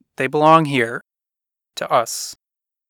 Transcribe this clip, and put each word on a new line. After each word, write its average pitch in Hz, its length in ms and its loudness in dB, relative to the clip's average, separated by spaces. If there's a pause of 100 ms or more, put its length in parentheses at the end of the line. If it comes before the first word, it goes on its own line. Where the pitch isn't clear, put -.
(140)
they 131 140 -4
belong 156 380 4
here. 127 360 -4 (720)
To - 160 -8
us. - 460 -2 (540)